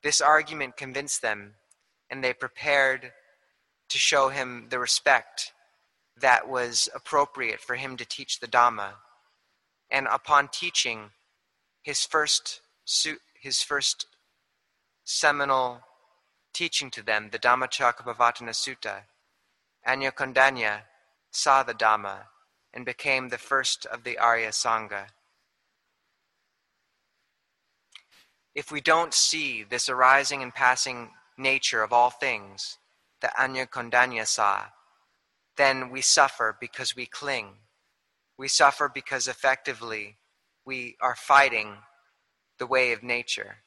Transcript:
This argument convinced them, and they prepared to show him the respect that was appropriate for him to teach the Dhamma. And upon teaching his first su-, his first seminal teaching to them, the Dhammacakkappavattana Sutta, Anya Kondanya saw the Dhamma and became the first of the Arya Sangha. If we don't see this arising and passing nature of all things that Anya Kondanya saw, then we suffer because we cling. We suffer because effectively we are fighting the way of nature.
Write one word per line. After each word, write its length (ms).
This 180
argument 560
convinced 460
them, 320
and 120
they 120
prepared 760
to 100
show 300
him 400
the 100
respect 760
that 260
was 480
appropriate 680
for 160
him 200
to 80
teach 340
the 80
Dhamma. 440
And 160
upon 420
teaching 640
his 220
first 560
su-, 320
his 220
first 440
seminal 760
teaching 380
to 120
them, 300
the 60
Dhammacakkappavattana 1120
Sutta, 540
Anya 260
Kondanya 680
saw 320
the 100
Dhamma 520
and 100
became 460
the 80
first 480
of 180
the 140
Arya 320
Sangha. 560
If 160
we 100
don't 340
see 480
this 260
arising 540
and 100
passing 580
nature 440
of 100
all 180
things 680
that 160
Anya 280
Kondanya 600
saw, 380
then 340
we 120
suffer 580
because 340
we 120
cling. 460
We 120
suffer 440
because 340
effectively 880
we 340
are 160
fighting 600
the 80
way 260
of 100
nature. 640